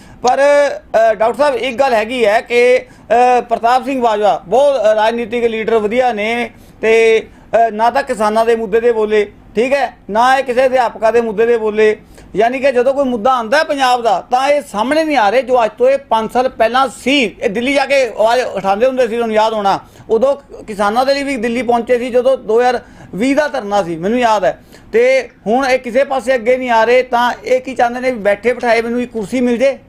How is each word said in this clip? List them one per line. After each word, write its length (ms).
ਪਰ, 180
ਅ, 760
ਡਾਕਟਰ 240
ਸਾਹਿਬ, 160
ਇੱਕ 240
ਗੱਲ 160
ਹੈਗੀ 320
ਹੈ 140
ਕਿ, 460
ਅ, 20
ਪ੍ਰਤਾਪ 440
ਸਿੰਘ 180
ਬਾਜਵਾ 420
ਬਹੁਤ, 360
ਅ, 140
ਰਾਜਨੀਤਿਕ 500
ਲੀਡਰ 340
ਵਧੀਆ 340
ਨੇ, 380
ਤੇ, 440
ਅ, 160
ਨਾ 200
ਤਾਂ 120
ਕਿਸਾਨਾਂ 420
ਦੇ 120
ਮੁੱਦੇ 220
'ਤੇ 140
ਬੋਲੇ, 400
ਠੀਕ 180
ਹੈ, 240
ਨਾ 260
ਇਹ 80
ਕਿਸੇ 220
ਅਧਿਆਪਕਾਂ 460
ਦੇ 80
ਮੁੱਦੇ 260
'ਤੇ 100
ਬੋਲੇ, 440
ਯਾਨੀ 220
ਕਿ 140
ਜਦੋਂ 220
ਕੋਈ 100
ਮੁੱਦਾ 280
ਆਉਂਦਾ 260
ਹੈ 60
ਪੰਜਾਬ 380
ਦਾ, 280
ਤਾਂ 180
ਇਹ 140
ਸਾਹਮਣੇ 420
ਨਹੀਂ 120
ਆ 140
ਰਹੇ। 120
ਜੋ 220
ਅੱਜ 140
ਤੋਂ 100
ਇਹ 100
ਪੰਜ 340
ਸਾਲ 160
ਪਹਿਲਾਂ 400
ਸੀ, 520
ਇਹ 100
ਦਿੱਲੀ 240
ਜਾ 120
ਕੇ 340
ਆਵਾਜ਼ 220
ਉਠਾਉਂਦੇ 440
ਹੁੰਦੇ 220
ਸੀ, 80
ਤੁਹਾਨੂੰ 180
ਯਾਦ 180
ਹੋਣਾ, 280
ਉਦੋਂ 540
ਕਿਸਾਨਾਂ 420
ਦੇ 80
ਲਈ 80
ਵੀ 140
ਦਿੱਲੀ 260
ਪਹੁੰਚੇ 360
ਸੀ, 120
ਜਦੋਂ 280
ਦੋ 220
ਹਜ਼ਾਰ 200
ਵੀਹ 220
ਦਾ 120
ਧਰਨਾ 340
ਸੀ, 140
ਮੈਨੂੰ 220
ਯਾਦ 260
ਹੈ। 180
ਤੇ 380
ਹੁਣ 200
ਇਹ 120
ਕਿਸੇ 260
ਪਾਸੇ 300
ਅੱਗੇ 220
ਨਹੀਂ 140
ਆ 140
ਰਹੇ, 180
ਤਾਂ 300
ਇਹ 160
ਕੀ 140
ਚਾਹੁੰਦੇ 260
ਨੇ 100
ਵੀ 80
ਬੈਠੇ 340
ਬਿਠਾਏ 300
ਮੈਨੂੰ 200
ਇੱਕ 100
ਕੁਰਸੀ 280
ਮਿਲ 160
ਜੇ? 220